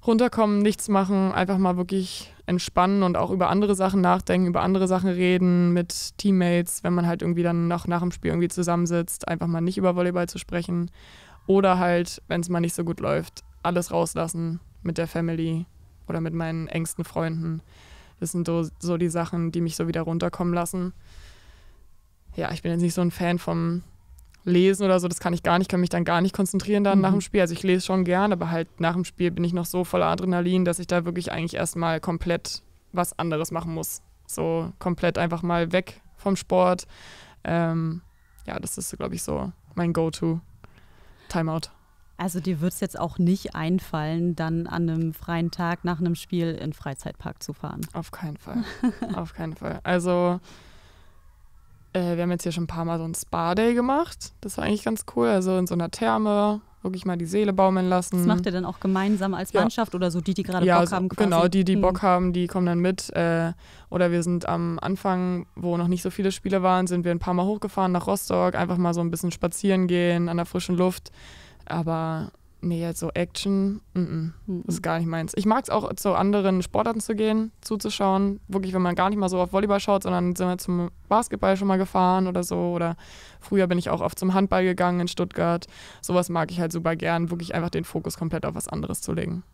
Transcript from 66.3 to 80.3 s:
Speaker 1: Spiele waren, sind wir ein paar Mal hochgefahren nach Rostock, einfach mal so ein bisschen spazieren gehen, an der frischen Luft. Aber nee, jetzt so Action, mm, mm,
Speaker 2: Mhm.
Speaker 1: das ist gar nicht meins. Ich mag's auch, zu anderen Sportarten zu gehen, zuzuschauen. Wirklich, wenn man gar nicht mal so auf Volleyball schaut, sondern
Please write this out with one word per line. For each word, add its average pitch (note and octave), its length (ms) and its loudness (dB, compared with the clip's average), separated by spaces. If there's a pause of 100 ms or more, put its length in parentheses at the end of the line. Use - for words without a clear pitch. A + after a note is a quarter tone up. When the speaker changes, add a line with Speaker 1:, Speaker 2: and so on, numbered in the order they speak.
Speaker 1:
Spiele F#3+ 320 -2
waren, F#3 240 4
sind F3 180 0
wir F3 60 0
ein E3+ 80 0
paar F3+ 160 -2
Mal F3+ 120 2
hochgefahren G3+ 440 -2
nach F3+ 160 0
Rostock, F3+ 480 0
einfach F3 220 0
mal F3 180 2
so E3+ 60 -2
ein E3+ 100 0
bisschen E3+ 220 -4
spazieren F#3 560 0
gehen, F3 400 2
an E3+ 80 -2
der F3 100 -2
frischen F3+ 300 -2
Luft. F3+ 340 0 (540)
Aber D#3+ 680 -4 (280)
nee, E3+ 200 -2
jetzt E3 180 -4
so E3 120 -4
Action, G3 720 -2 (140)
mm, F3+ 60 0
mm, D#3+ 340 -4 (120)
Speaker 2:
Mhm. F3+ 200 -4
Speaker 1:
das E3+ 80 -2
ist E3+ 80 -8
gar E3 160 0
nicht E3 80 0
meins. E3 300 -4
Ich G3 100 0
mag's A#3 240 2
auch, - 240 -2
zu F#3+ 200 0
anderen F#3+ 460 2
Sportarten A3 400 -2
zu A3+ 140 -4
gehen, A3 460 0
zuzuschauen. G3+ 880 0
Wirklich, F#3+ 260 -2
wenn F#3 80 2
man F3 140 2
gar F3+ 140 4
nicht G#3 80 -2
mal F#3+ 100 2
so F3+ 120 0
auf F3+ 120 0
Volleyball G3+ 260 2
schaut, G3 240 2
sondern F3+ 320 0